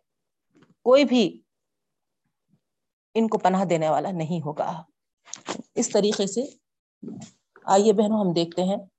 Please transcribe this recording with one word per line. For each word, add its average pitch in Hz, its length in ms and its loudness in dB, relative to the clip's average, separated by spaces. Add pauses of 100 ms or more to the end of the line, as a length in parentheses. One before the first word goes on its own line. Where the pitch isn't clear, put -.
(840)
کوئی 262 200 6
بھی 240 340 0 (1800)
ان 220 140 0
کو 220 100 -2
پناہ 190 260 2
دینے 160 240 0
والا 151 220 -2
نہیں 165 360 -4
ہوگا۔ 165 360 -8 (920)
اس 240 140 -2
طریقے 208 380 0
سے 233 140 -6 (1200)
آئیے 202 280 4
بہنوں، 214 280 2
ہم 190 120 0
دیکھتے 170 320 -2
ہیں، 190 120 0 (220)